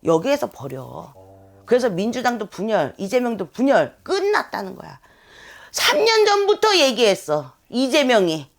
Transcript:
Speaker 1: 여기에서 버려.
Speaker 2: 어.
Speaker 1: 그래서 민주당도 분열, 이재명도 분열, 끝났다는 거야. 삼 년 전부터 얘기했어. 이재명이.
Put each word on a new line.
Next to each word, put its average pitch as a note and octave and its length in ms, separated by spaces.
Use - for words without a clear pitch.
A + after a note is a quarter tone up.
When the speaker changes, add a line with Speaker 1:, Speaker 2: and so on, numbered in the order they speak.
Speaker 1:
여기에서 G3 440
버려. C3 640
Speaker 2:
어. - 520
Speaker 1:
그래서 B3 240
민주당도 A3 580
분열, F#3 500
이재명도 G#3+ 540
분열, A3+ 520
끝났다는 F#4+ 760
거야. - 220
삼 - 320
년 A4 220
전부터 G4+ 520
얘기했어. G3 760
이재명이. A#3 880